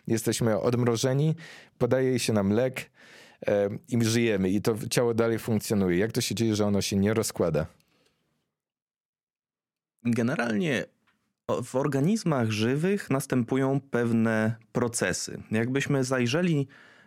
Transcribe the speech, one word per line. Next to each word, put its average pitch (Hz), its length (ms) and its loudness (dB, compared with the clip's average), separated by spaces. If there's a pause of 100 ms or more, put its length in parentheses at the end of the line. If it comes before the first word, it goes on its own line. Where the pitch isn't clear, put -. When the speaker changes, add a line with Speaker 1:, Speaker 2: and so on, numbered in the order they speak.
Speaker 1:
Jesteśmy 113 540 0
odmrożeni, 123 760 0 (440)
podaje 131 400 2
się 123 140 -2
nam 101 180 2
lek, 120 400 -2 (560)
e, 101 220 2 (200)
i 117 160 0
żyjemy, 110 460 2
i 98 120 0
to 113 120 2 (160)
ciało 120 240 2
dalej 113 240 0
funkcjonuje. 101 600 0
Jak 104 140 0
to - 80 0
się 113 140 -4
dzieje, 110 220 2
że 104 100 0
ono 101 160 2
się - 140 -2
nie 101 180 2
rozkłada? 85 520 0 (2500)
Speaker 2:
Generalnie 139 800 0 (640)
o-, 101 140 -2
w 123 140 -8
organizmach 143 720 0
żywych 139 600 -2
następują 135 720 0
pewne 113 720 0 (180)
procesy. 117 800 -2
Jakbyśmy 131 540 0
zajrzeli 135 640 0 (380)